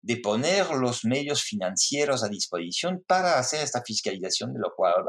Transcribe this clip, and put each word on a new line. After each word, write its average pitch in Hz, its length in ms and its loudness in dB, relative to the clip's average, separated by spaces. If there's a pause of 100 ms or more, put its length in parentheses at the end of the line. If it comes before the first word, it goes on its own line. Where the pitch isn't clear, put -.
de 117 120 0
poner 156 520 2
los 127 340 0
medios 143 380 0
financieros 113 800 0
a 101 60 0
disposición 98 800 -4
para 180 320 4
hacer 151 240 -2
esta 135 180 -2
fiscalización 101 720 -4
de 113 60 -6
lo 90 160 -2
cual 90 180 4 (160)